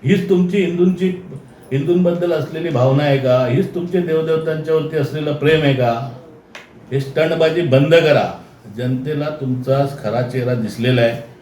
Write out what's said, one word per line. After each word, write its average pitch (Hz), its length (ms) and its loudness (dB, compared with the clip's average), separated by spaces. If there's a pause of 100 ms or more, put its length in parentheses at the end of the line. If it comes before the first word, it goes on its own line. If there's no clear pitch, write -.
हीच 185 260 2
तुमची 180 280 2
हिंदूंची, 180 520 0 (600)
हिंदूंबद्दल 175 600 0
असलेली 160 380 -4
भावना 135 340 2
आहे 139 140 2
का? 127 300 2
हीच 180 280 0
तुमचे 175 260 -2
देवदेवतांच्यावरती 160 960 -2
असलेलं 147 360 -2
प्रेम 151 300 2
आहे 139 100 4
का? - 360 -2 (800)
हे 135 80 -2
स्टंटबाजी 160 640 0
बंद 147 340 4
करा. 139 360 4 (460)
जनतेला 131 520 -4 (120)
तुमचा 131 440 0 (180)
खरा 113 180 -2
चेहरा 123 320 -2
दिसलेला 117 480 0
आहे. 117 400 -2